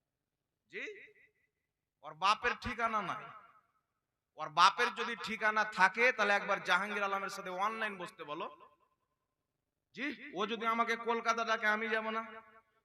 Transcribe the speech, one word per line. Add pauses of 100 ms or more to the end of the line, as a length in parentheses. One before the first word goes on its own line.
(720)
জি, (880)
ওর
বাপের (100)
ঠিকানা
নাই। (1120)
ওর
বাপের
যদি
ঠিকানা
থাকে,
তাহলে
একবার
জাহাঙ্গীর
আলমের
সাথে
অনলাইন
বসতে
বলো। (1400)
জি,
ও
যদি
আমাকে
কলকাতা
ডাকে,
আমি
যাব
না। (600)